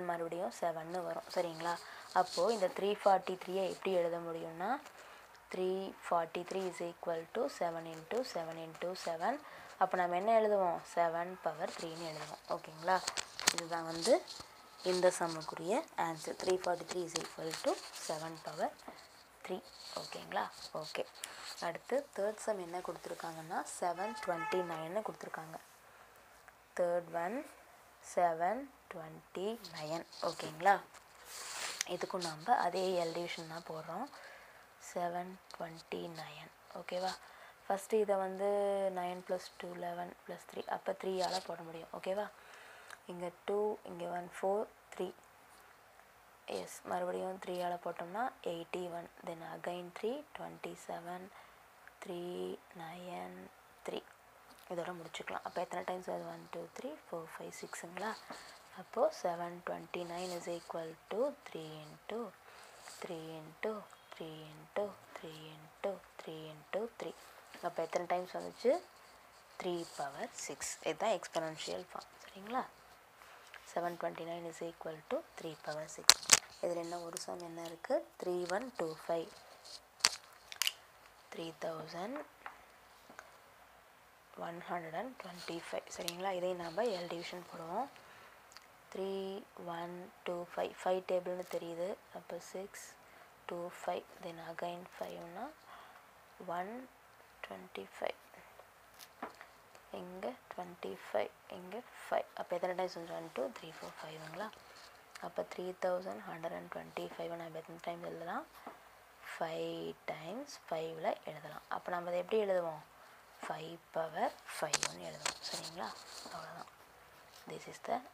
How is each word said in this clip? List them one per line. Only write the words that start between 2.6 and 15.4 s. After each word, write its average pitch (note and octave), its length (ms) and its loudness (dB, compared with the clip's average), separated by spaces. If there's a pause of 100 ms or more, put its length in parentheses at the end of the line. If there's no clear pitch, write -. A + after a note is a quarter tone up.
த்ரீ G3 120 6 (120)
ஃபார்ட்டி F#3 400 10
த்ரீயை F#3 220 2 (100)
எப்படி - 260 2
எழுத E3+ 180 4 (100)
முடியும்னா, E3 420 -2 (840)
three F#3 260 4 (300)
forty-three F3 600 4
is F3 180 -4
equal E3+ 340 0 (140)
to A#3 60 4 (160)
seven E3 260 0 (100)
into D#3+ 240 -2 (140)
seven E3 240 -2 (100)
into E3+ 240 -2 (140)
seven. F3 300 2 (480)
அப்போ F#3 180 6
நம்ம F3 220 6
என்ன A3 180 8
எழுதுவோம்? F#3+ 400 8 (140)
seven E3+ 380 6 (120)
power E3 320 0
த்ரீன்னு E3 360 -4
எழுதுவோம். D3+ 300 -6 (140)
ஓகேங்களா? E3 420 4 (560)
இதுதான் E3 380 0
வந்து E3+ 220 10 (760)
இந்த F3+ 180 10 (100)
சம்முக்குரிய E3 560 2 (300)